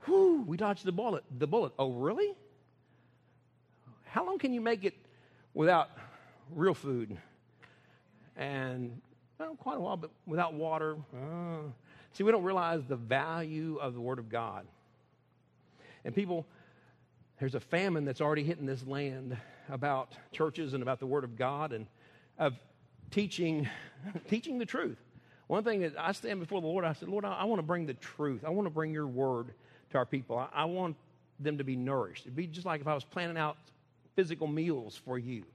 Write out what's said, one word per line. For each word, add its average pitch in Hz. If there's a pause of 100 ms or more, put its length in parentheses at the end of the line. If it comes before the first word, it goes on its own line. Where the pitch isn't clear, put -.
Whew, 349
we 156
dodged 202
the 185
bullet." 196 (140)
The 147
bullet. 185
Oh, 135
really? 233 (1700)
How -
long 381
can 262
you 240
make 220
it 190 (600)
without 160 (600)
real 170
food? 120 (1200)
And, 127 (380)
well, 320
quite 277
a 247
while, 180
but 160 (160)
without 165
water. 156 (180)
Uh, 160 (420)
see, 196
we 220
don't 196
realize 170
the 135
value 156
of 135
the 120
Word 127
of 113
God. 104 (1400)
And 120
people, 180 (920)
there's 131
a 120
famine 170
that's 135
already 151
hitting 151
this 131
land 131 (320)
about 135 (200)
churches 156
and 127
about 127
the 135
Word 135
of 120
God 139
and 110 (500)
of 143 (580)
teaching, 165 (300)
<laughs> 170
teaching 247
the 233
truth. 143 (500)
One 202
thing 214
that 156
I 165
stand 202
before 175
the 160
Lord, 175
I 160
said, -
"Lord, 202
I, 196
I 190
wanna 208
bring 170
the 135
truth. 139
I 156
wanna 185
bring 156
your 151
word 123 (380)
to 139
our 123
people. 123
I, 131
I 151
want 175 (440)
them 147
to 139
be 135
nourished." 123
It'd 127
be 175
just 170
like 160
if 139
I 151
was 135
planning 170
out 151 (580)
physical 165
meals 151
for 127
you 120 (100)